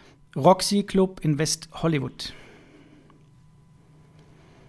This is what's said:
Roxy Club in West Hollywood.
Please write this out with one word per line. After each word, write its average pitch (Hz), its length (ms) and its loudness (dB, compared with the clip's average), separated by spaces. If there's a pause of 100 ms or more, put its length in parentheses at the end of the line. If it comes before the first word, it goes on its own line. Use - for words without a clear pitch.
(360)
Roxy 185 480 2
Club 190 400 0
in 151 140 0
West - 340 -4
Hollywood. 143 640 -4 (2250)